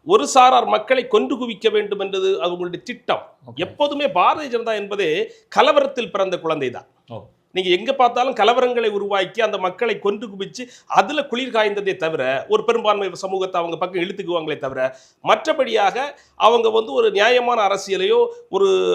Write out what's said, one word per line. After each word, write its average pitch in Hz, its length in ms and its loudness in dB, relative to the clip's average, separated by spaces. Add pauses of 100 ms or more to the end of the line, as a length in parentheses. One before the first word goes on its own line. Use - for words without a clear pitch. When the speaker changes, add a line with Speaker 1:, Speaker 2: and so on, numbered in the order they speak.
Speaker 1:
ஒரு 262 200 4
சாரார் 254 380 6
மக்களை 214 420 0
கொன்று 254 300 2
குவிக்க 226 320 -4
வேண்டும் 202 300 0
என்பது 196 440 -2
அவங்களுடைய 175 400 -6
திட்டம். 240 400 -4 (180)
Speaker 2:
ஓகே. 120 140 -20
Speaker 1:
எப்போதுமே 285 500 -2
பாரதிய 277 440 0
ஜனதா 226 240 -2
என்பதே 202 360 -4 (400)
கலவரத்தில் 262 640 2
பிறந்த 190 280 -2
குழந்தை 147 300 -2
தான். 104 160 -10 (240)
Speaker 2:
ஓ. 117 80 -14 (380)
Speaker 1:
நீங்க 185 140 -2
எங்க 214 240 0
பார்த்தாலும் 247 400 2
கலவரங்களை 240 560 2
உருவாக்கி 202 520 -2
அந்த 208 160 0
மக்களை 185 420 -4
கொன்று 208 280 -4
குவிச்சு 190 360 -12 (240)
அதுல 277 380 2
குளிர் 247 260 -6
காய்ந்ததே 202 440 0
தவிர, 135 540 -2
ஒரு 214 140 2
பெரும்பான்மை 208 500 0
சமூகத்தை 185 480 -4
அவங்க 170 160 -6
பக்கம் 180 260 -4
இழுத்துக்குவாங்களே 170 540 -4
தவிர, 131 220 -6 (440)
மற்றபடியாக 220 720 0 (400)
அவங்க 226 340 4
வந்து 226 240 0
ஒரு 226 180 2
நியாயமான 240 500 2
அரசியலையோ 196 580 0 (300)
ஒரு, 196 180 2 (280)